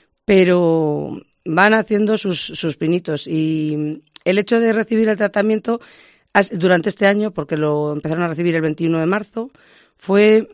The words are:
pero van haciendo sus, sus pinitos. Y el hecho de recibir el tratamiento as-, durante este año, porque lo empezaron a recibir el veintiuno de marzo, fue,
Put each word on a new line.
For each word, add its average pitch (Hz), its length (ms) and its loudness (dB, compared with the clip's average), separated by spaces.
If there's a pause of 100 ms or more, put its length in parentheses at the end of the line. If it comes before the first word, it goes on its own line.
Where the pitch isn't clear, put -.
(240)
pero 165 920 2 (280)
van 185 300 2
haciendo 214 440 0
sus, 180 220 -4
sus - 360 -6
pinitos. 165 520 -4
Y 156 760 -4 (220)
el 190 140 0
hecho 208 200 0
de 226 140 2
recibir 220 360 0
el 214 80 0
tratamiento 214 640 -2 (520)
as-, 196 260 2
durante 175 300 2
este 196 180 0
año, 208 240 0
porque 156 260 -6
lo 151 360 -2
empezaron 156 320 -4
a 170 40 -2
recibir 165 280 -2
el 165 60 0
veintiuno 160 360 -2
de 160 80 0
marzo, 214 460 -6 (440)
fue, 214 580 2